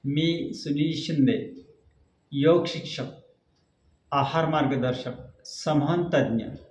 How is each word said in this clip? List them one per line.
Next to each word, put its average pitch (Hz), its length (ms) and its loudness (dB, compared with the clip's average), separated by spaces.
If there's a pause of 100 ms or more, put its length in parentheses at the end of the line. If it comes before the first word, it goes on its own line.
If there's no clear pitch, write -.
मी 160 500 0
सुनील 151 380 -2 (100)
शिंदे, 135 340 4 (960)
योग 156 340 4
शिक्षक, 135 460 -8 (1000)
आहार 151 360 2
मार्गदर्शक, 131 720 -2 (240)
संवहन 156 580 0 (120)
तज्ञ 113 300 2 (260)